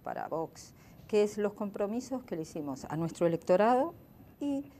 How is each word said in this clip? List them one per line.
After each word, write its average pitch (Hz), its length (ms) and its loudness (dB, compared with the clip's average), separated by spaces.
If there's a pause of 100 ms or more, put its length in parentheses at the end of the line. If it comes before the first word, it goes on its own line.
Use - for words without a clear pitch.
para - 240 -6
Vox, - 480 -8 (320)
que 208 160 4
es 208 160 0
los 202 140 0
compromisos 208 720 -4
que - 120 -6
le 160 80 -4
hicimos 147 420 -8
a 151 100 -6
nuestro 160 300 0
electorado 214 720 4 (440)
y 277 260 -2 (140)